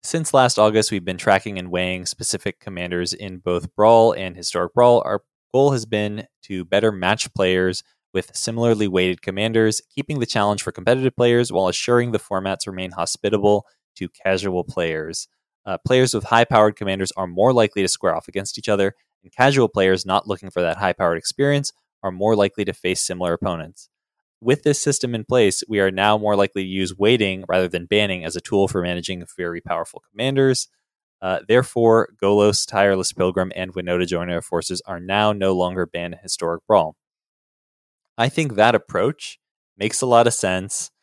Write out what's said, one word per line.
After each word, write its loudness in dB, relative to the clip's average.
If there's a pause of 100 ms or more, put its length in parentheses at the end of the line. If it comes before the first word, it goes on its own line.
"Since -4
last 4
August, 4
we've -6
been -6
tracking 0
and -12
weighing -4
specific -8
commanders -6
in -12
both -4
Brawl 6
and -8
Historic -6
Brawl. 6
Our -4 (300)
goal 2
has -4
been -4 (180)
to -8
better 2
match -2
players 0 (320)
with -6
similarly 0
weighted 0
commanders, 0 (120)
keeping -6
the -2
challenge 0
for -8
competitive 0
players 2
while 0
assuring 0
the -2
formats -6
remain -10
hospitable 0 (300)
to -10
casual -4
players. -6 (380)
Uh, -6 (100)
players 2
with -2
high-powered 4
commanders -4
are -6
more 2
likely 2
to 0
square -2
off -8
against -10
each -6
other, 2 (280)
and -20
casual 4
players 2
not 0
looking -8
for -4
that -2
high-powered 0
experience -2 (300)
are -6
more 0
likely 0
to -4
face -4
similar -4
opponents. -8 (500)
With 0
this 0
system -2
in -4
place, 2
we 0
are 2
now 2
more 0
likely 0
to -6
use -4
weighting 2
rather 0
than -6
banning 0
as -8
a -8
tool 0
for -4
managing -6 (140)
very -8
powerful -8
commanders. 0 (540)
Uh, -2
therefore, 4 (140)
Golos, 2
Tireless 0
Pilgrim, -2
and -10
Winota -2
Joiner -4
forces -6
are -10
now 0
no 0
longer -2
banned -8
in -20
Historic -6
Brawl." 2 (1200)
I 0
think -4
that 6
approach -2 (380)
makes -4
a -2
lot 6
of 2
sense. -4 (120)